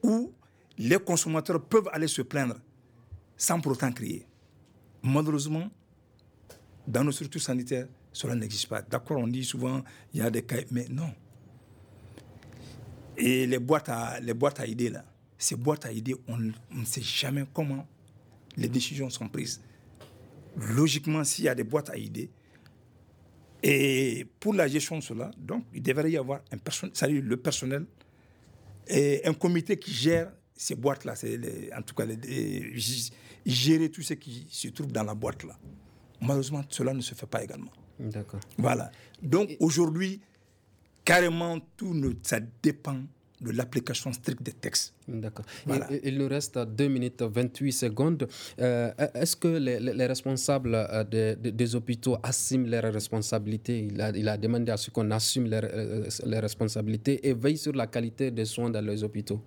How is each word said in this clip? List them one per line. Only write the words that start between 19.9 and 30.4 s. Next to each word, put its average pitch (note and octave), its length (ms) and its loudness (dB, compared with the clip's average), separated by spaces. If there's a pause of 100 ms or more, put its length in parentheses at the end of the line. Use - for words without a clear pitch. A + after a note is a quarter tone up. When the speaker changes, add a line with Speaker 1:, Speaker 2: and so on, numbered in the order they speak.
Speaker 1:
Logiquement, D3 680 2
s'il A#2+ 220 0
y B2+ 40 4
a B2+ 60 0
des B2 80 -2
boîtes C#3+ 260 -2
à C3+ 80 -8
idées, G#2+ 320 -8 (1300)
et C3+ 640 4 (140)
pour G#3 140 0
la F3+ 140 6
gestion D3 300 0
de D3+ 60 -6
cela, A#2+ 340 -8
donc, A#3+ 360 -6
il D3+ 80 -8
devrait D3 300 2
y D#3+ 60 2
avoir C#3 240 -4 (100)
un C#3 60 -8
perso-, - 360 -6
c'est-à-dire C#3+ 300 2
le B2 140 0
personnel, C#3 480 -2 (1000)
et C#3+ 380 4
un D#3+ 80 4
comité F3 440 2
qui - 140 -10
gère E3 400 2 (240)